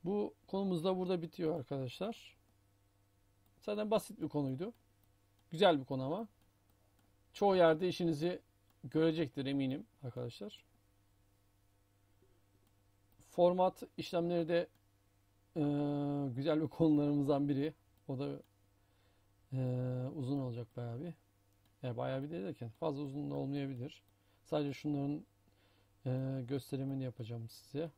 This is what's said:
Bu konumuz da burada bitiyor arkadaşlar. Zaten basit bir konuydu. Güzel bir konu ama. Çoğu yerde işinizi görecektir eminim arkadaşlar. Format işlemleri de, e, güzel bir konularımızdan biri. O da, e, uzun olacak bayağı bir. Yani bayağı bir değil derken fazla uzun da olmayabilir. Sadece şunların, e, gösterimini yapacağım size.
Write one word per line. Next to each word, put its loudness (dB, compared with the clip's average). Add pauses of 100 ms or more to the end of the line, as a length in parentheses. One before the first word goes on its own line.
Bu -2 (140)
konumuz 0
da 2
burada -2
bitiyor -2
arkadaşlar. -6 (1200)
Zaten -2
basit -2
bir -4
konuydu. -2 (800)
Güzel 8
bir -8
konu -4
ama. -4 (1040)
Çoğu 4
yerde 8
işinizi 0 (420)
görecektir 2
eminim 0 (180)
arkadaşlar. -10 (2750)
Format 4 (140)
işlemleri 0
de, 2 (880)
e, 0 (760)
güzel 2
bir 0
konularımızdan 4
biri. 0 (340)
O -4
da, -6 (1120)
e, -2 (560)
uzun -2
olacak -4 (100)
bayağı -6
bir. -8 (680)
Yani -4
bayağı -2
bir -6
değil -6
derken -6
fazla -2
uzun -6
da -4
olmayabilir. -4 (400)
Sadece 0
şunların, -2 (800)
e, -2
gösterimini -4
yapacağım -6
size. -8